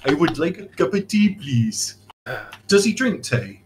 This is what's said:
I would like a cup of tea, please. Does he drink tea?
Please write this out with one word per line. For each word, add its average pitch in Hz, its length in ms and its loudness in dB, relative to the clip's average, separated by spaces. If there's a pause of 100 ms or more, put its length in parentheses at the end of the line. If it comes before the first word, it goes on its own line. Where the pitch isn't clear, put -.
I 135 100 0
would 160 260 2
like 180 180 -2
a 208 80 -16
cup - 280 -2
of 196 140 -2
tea, 208 280 2
please. 117 600 -2 (720)
Does 202 160 6
he 220 100 2
drink 247 300 -2
tea? 98 420 -4